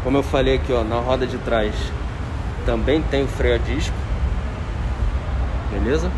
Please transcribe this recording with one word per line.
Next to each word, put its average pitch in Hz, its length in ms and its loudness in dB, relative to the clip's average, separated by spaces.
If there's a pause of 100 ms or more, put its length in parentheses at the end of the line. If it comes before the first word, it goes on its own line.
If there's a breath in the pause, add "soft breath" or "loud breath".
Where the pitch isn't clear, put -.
Como 131 140 4
eu 139 60 4
falei 135 320 2
aqui, 127 180 0
ó, 120 100 4
na 117 160 0
roda 127 280 2
de 123 100 -4
trás 110 380 0 (880)
também 123 380 2
tem 139 200 0
o 131 40 0
freio 120 260 2
a 117 60 2
disco, - 360 0 (1800)
beleza? 127 460 2